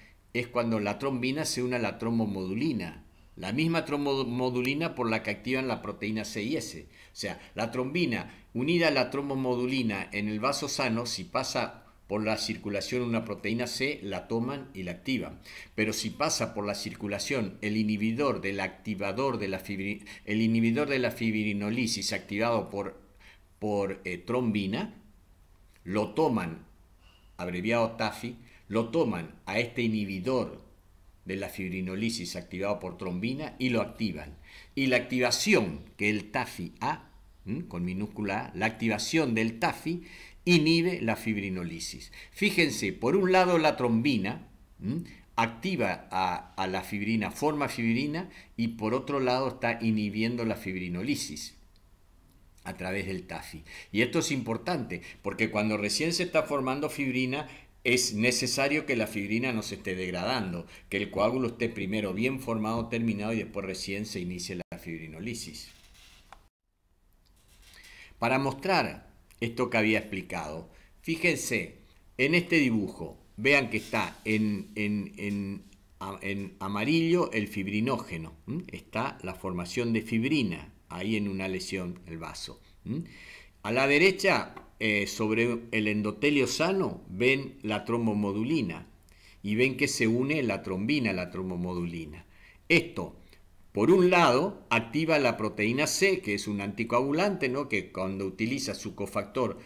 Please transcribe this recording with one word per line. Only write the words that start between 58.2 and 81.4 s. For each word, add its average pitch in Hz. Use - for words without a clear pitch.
que 131
la 110
fibrina 110
no 110
se 101
esté 92
degradando, 92
que 101
el 101
coágulo 131
esté 117
primero 101
bien 131
formado, 113
terminado, 113
y 113
después 95
recién 98
se 104
inicie 90
la 87
fibrinolisis. 82
Para 131
mostrar 139
esto 117
que 117
había 110
explicado, 85
fíjense 139
en 143
este 175
dibujo, 110
vean 131
que 107
está 104
en, 107
en, 104
en, 101
a-, 98
en 98
amarillo 156
el 107
fibrinógeno, 101
¿m? 160
Está -
la 92
formación 95
de 110
fibrina, 113
ahí 95
en 104
una 95